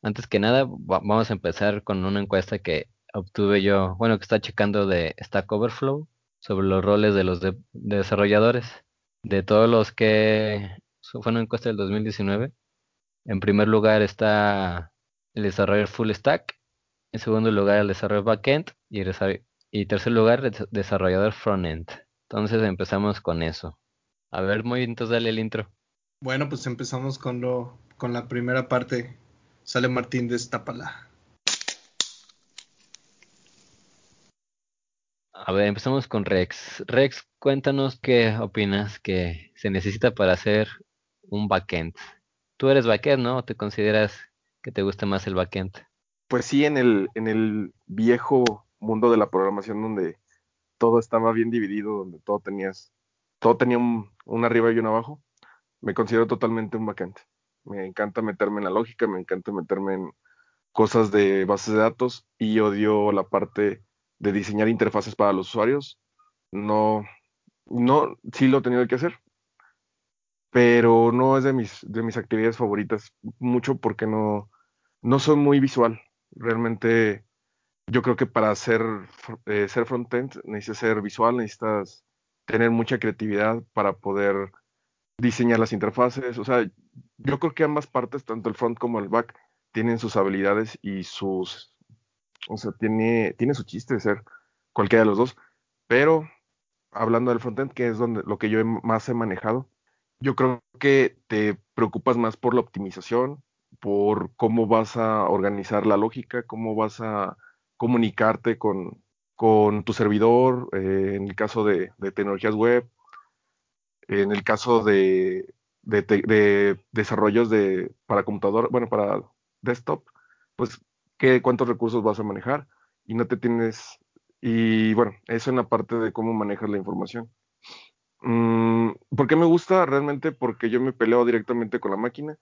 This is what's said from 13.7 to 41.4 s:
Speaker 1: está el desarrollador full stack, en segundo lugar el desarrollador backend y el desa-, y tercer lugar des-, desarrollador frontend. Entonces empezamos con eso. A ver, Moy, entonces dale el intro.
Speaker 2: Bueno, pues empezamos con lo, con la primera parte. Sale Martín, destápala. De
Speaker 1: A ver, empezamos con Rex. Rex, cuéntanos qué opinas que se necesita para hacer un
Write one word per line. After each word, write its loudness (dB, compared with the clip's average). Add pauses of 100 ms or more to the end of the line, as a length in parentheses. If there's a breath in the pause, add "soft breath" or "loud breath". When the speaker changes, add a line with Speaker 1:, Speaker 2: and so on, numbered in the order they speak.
Speaker 1:
está 0 (440)
el -6
desarrollador 2
full -4
stack, -2 (540)
en -8
segundo 0
lugar 2
el 2
desarrollador -2
backend 0 (180)
y -8
el -4
desa-, -4 (300)
y -2
tercer -2
lugar 4
des-, -6
desarrollador 0
frontend. -4 (400)
Entonces -2
empezamos -2
con -4
eso. -8 (520)
A -6
ver, -2
Moy, -4
entonces -4
dale 0
el -2
intro. -6 (480)
Speaker 2:
Bueno, -4
pues -8
empezamos -8
con -8
lo, -6 (180)
con -6
la -8
primera -4
parte. -4 (480)
Sale 0
Martín, -2
destápala. -8 (400)
De -12 (960)
Speaker 1:
A -10
ver, 2
empezamos -2
con -4
Rex. -4
Rex, 0 (100)
cuéntanos 0
qué 2
opinas -2
que -6
se -6
necesita 0
para 4
hacer 0 (540)
un -6